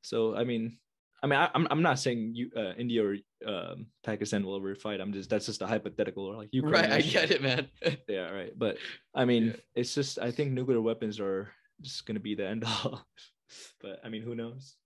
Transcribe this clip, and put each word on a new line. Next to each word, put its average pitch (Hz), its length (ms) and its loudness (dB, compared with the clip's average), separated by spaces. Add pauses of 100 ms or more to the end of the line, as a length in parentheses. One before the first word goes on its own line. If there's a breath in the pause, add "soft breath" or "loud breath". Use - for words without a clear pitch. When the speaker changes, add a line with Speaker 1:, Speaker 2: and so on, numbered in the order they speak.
Speaker 1:
so, 113 340 0
I 117 80 0
mean, 117 340 -2 (460)
I 135 40 2
mean, 139 120 4
I, 170 140 6
I'm, 165 160 4
I'm 151 120 4
not 143 180 4
saying 117 360 0
you, 120 200 -4
uh, 101 220 -2
India 117 280 2
or, 101 120 0 (280)
um, 87 420 -6 (180)
Pakistan 101 400 0
will 98 120 -4
ever 98 180 -4
fight. 101 260 -4
I'm 101 100 -4
just, 98 180 -6
that's 107 160 2
just 110 160 -6
a 92 60 -2
hypothetical, 98 580 -2
or, 98 100 -6
like, 107 160 -14
Ukraine 151 320 4
Speaker 2:
Right, 143 80 4
I 147 80 6
Speaker 1:
is - 120 2
Speaker 2:
get 160 200 4
it, 139 100 4
man. 131 260 2 (140)
<laughs> - 260 -2
Speaker 1:
Yeah, 92 220 -2
right. 95 280 -6
But, 110 200 0 (360 loud breath)
I 131 120 4
mean, 117 220 6
Speaker 2:
Yeah. 110 80 0 (200)
Speaker 1:
it's 120 200 -2
just, 139 240 -2
I 120 120 0
think 139 200 0
nuclear 127 300 2
weapons 110 380 0
are 98 320 -2 (300 soft breath)
just - 240 -10
gonna 107 140 -4
be 104 160 -4
the 98 100 -2
end 110 200 -4
all. 113 440 -4
<laughs> - 720 -20
But, 98 220 -12
I 113 60 -10
mean, 110 120 -6
who 117 140 -8
knows? 117 400 -10 (100)